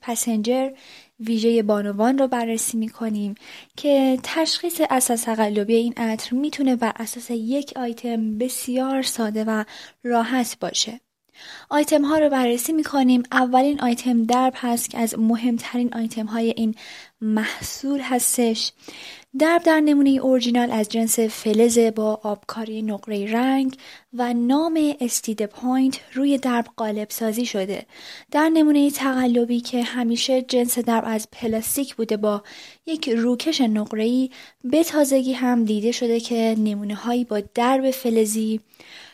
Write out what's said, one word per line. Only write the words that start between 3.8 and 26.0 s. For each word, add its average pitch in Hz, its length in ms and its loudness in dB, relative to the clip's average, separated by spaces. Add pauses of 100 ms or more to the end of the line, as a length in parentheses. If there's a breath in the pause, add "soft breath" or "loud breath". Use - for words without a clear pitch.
تشخیص 330 580 -2 (100)
اساس 254 320 0
تقلبی 220 520 0
این 233 220 0
عطر 226 400 -4
می‌تونه 277 400 0
بر 226 200 -2
اساس 233 340 -12
یک 240 460 -4
آیتم 233 600 -4
بسیار 254 640 -2
ساده 220 420 -2
و 214 200 -2 (400 loud breath)
راحت 240 560 0
باشه. 220 400 -6 (720 loud breath)
آیتم 294 340 2
ها 311 140 2
رو 302 120 4
بررسی 247 420 0
می‌کنیم. 269 500 4 (100)
اولین 262 480 4
آیتم 240 420 2
درب 247 340 2
هست 240 340 -4
که - 80 -8
از 226 200 -2
مهمترین 233 760 0
آیتم 226 320 -4
های 226 300 -2
این 220 180 0 (460 loud breath)
محصول 220 800 -2
هستش. 247 720 0 (680 loud breath)
درب 330 240 4
در 320 180 4
نمونهٔ 285 400 4
اورجینال 247 500 2
از 214 180 0
جنس 226 300 0
فلز 226 600 2
با 214 440 2
آبکاری 220 600 -8
نقره‌ای 208 440 -6
رنگ 262 500 0 (360 loud breath)
و 240 220 -2
نام 294 680 2
استید 220 460 -4
پوینت 262 540 -2 (120)